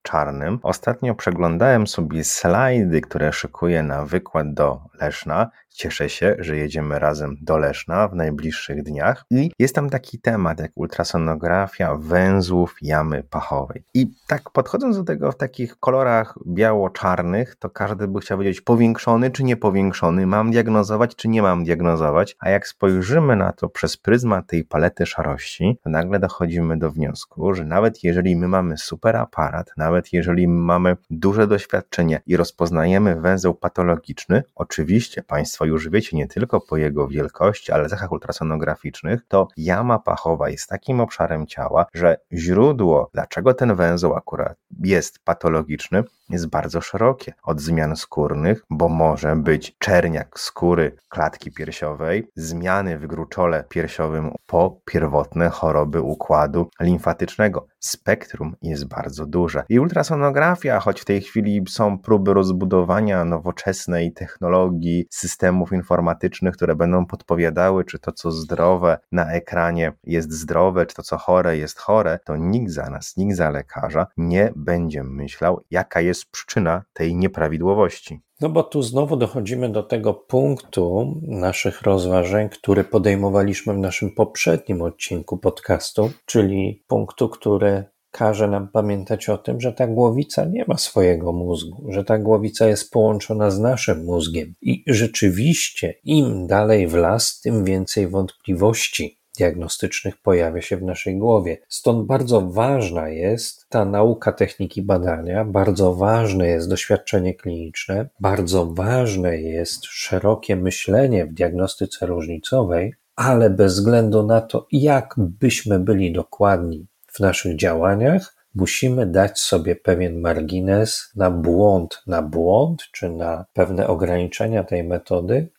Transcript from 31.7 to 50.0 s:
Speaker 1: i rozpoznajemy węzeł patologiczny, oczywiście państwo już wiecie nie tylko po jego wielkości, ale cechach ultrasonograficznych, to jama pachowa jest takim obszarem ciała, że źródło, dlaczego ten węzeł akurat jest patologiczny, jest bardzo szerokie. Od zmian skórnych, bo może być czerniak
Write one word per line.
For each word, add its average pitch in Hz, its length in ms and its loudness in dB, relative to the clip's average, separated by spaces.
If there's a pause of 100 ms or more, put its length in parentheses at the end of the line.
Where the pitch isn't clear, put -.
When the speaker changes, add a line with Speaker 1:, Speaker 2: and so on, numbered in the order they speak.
Speaker 1:
i 87 120 2
rozpoznajemy 85 840 2
węzeł 90 340 2
patologiczny, 90 880 0 (120)
oczywiście - 680 -2
państwo 76 460 -4
już 80 200 -2
wiecie 95 280 -2
nie 71 100 -2
tylko 104 340 -2
po - 160 -4
jego 73 300 0
wielkości, 73 640 -2
ale 76 180 2
cechach 95 220 -6
ultrasonograficznych, 78 1160 -4
to - 200 2 (100)
jama 98 420 0
pachowa 73 500 -2
jest - 200 -10
takim 123 300 -2
obszarem 82 480 -2
ciała, - 460 0
że 85 240 2 (160)
źródło, 90 800 4
dlaczego 110 400 2
ten 120 220 2
węzeł 87 400 2
akurat - 420 -6 (260)
jest 90 360 2
patologiczny, 80 840 0 (260)
jest 87 200 -4
bardzo 78 320 -2
szerokie. - 520 -2 (100)
Od 76 180 -4
zmian 78 340 0
skórnych, 78 760 -2
bo 82 200 2
może 78 460 2
być 78 420 0
czerniak 87 640 0